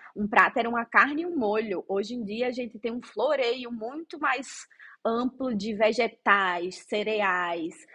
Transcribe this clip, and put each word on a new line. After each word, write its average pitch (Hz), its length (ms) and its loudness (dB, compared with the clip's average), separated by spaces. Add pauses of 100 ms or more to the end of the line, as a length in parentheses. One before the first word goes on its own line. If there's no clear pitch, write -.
(160)
um 202 120 -2
prato 208 300 6
era 233 100 2
uma 233 180 -2
carne 269 360 4
e 349 60 -4
um 349 100 -4
molho. 214 500 0
Hoje 202 280 -2
em 240 80 -6
dia, 220 240 -2
a 254 40 0
gente 240 280 -8
tem 226 120 -4
um 240 120 -6
floreio 247 680 0
muito 277 480 -8
mais 269 460 -4 (400)
amplo 247 480 0
de 208 220 -2
vegetais, 202 1040 2 (100)
cereais. 185 880 -2 (200)